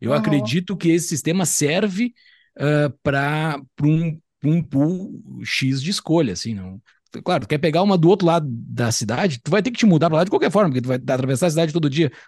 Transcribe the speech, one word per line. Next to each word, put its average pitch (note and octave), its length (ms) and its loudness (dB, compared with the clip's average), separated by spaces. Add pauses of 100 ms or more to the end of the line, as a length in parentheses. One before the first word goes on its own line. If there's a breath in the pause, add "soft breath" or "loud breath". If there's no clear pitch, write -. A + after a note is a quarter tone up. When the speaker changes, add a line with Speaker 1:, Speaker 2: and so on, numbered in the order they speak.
Speaker 1:
eu A2+ 100 -4
Speaker 2:
Uhum. C#3+ 60 2
Speaker 1:
acredito D#3 600 0
que E3 140 0
esse E3 180 0
sistema E3 380 -2
serve, F#3+ 680 -2 (460 soft breath)
eh, D3 320 2 (120)
pra, D3 580 -2 (160)
pra C#3+ 100 0
um, D#3+ 340 0 (200)
pra D3 100 0
um E3+ 120 2
pool F3 580 -2 (240)
X C3 380 -2
de E3 80 -6
escolha, D#3+ 420 0
assim, A2+ 220 -6
não. F#2+ 260 -12 (440 soft breath)
Claro, D#3+ 220 -2
tu - 20 -12
quer D3+ 100 -2
pegar D#3+ 240 0
uma G3 140 4
do E3 120 4
outro F3+ 180 4
lado E3 240 2
da A#2 420 -4
cidade, B2 500 -2
tu - 80 -8
vai G3+ 120 2
ter B3 80 -4
que A#3+ 80 -8
te A#3+ 80 4
mudar E3 240 6
pra D#3 80 2
lá F3 60 2
de G3 60 -2
qualquer E4 200 2
forma, G3 200 4
porque B2+ 120 -2
tu B2 60 -6
vai B2+ 80 -2
atravessar C3 500 -2
a E3+ 40 2
cidade D#3+ 220 0
todo D#3+ 160 0
dia C#3+ 240 0 (160 loud breath)